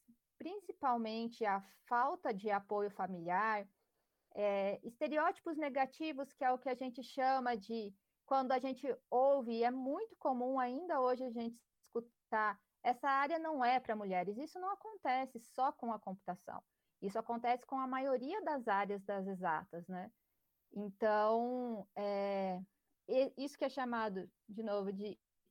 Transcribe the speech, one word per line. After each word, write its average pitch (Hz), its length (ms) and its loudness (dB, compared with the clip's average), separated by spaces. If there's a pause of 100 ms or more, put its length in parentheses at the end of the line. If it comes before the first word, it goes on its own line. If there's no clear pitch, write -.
(380)
principalmente 233 1080 -2
a 196 160 2 (260)
falta 262 460 2
de 208 180 -2
apoio 202 400 0
familiar, 190 760 0 (720)
é, 202 480 2
estereótipos 302 720 -2
negativos, 277 800 -4
que - 100 -4
é 254 80 4
o 254 60 2
que 254 100 -8
a 254 80 0
gente 254 260 -8
chama 254 540 0
de, 214 380 -6 (320)
quando 262 260 2
a 254 80 4
gente 262 340 -4 (160)
ouve, 254 440 4
e 226 100 2
é 240 80 4
muito 277 460 -4
comum 262 420 0
ainda 277 400 0
hoje 254 240 2
a 254 60 -4
gente 233 280 -4 (280)
escutar, 214 760 -2 (240)
"Essa 247 240 2
área 277 320 4
não 311 240 0
é 247 160 4
pra 240 160 -2
mulheres." 196 420 0
Isso 302 220 -8
não 370 100 -4
acontece 269 720 -4
só 262 320 0
com 240 220 -4
a 214 60 -6
computação. - 640 -10 (400)
Isso 202 180 -2
acontece 233 460 0
com 269 120 -4
a 262 80 0
maioria 262 560 0
das 285 260 -2
áreas 202 360 0
das 196 240 -2
exatas, 175 600 -2
né? 185 220 -8 (640)
Então, 220 1120 0 (100)
é, 196 640 0 (480)
e-, 262 300 4
isso 277 200 -6
que 294 80 0
é 269 40 -2
chamado, 233 580 -2 (200)
de 214 160 -8
novo, 202 280 0
de 196 280 -8 (320)